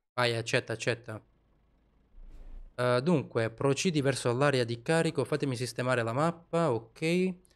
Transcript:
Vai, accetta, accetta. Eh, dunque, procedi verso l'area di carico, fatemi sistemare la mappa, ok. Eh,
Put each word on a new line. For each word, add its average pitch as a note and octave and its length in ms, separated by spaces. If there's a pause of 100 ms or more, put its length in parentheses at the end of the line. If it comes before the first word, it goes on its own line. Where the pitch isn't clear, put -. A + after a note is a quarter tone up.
(140)
Vai, A#2+ 220
accetta, A#2 380
accetta. A2 500 (1500)
Eh, B2 260
dunque, C3 480
procedi C#3 520
verso B2+ 320
l'area C3 320
di A#2 160
carico, D#3+ 420
fatemi C#3+ 320
sistemare B2 480
la A2+ 100
mappa, E3 580
ok. A2+ 300
Eh, F3+ 340 (200)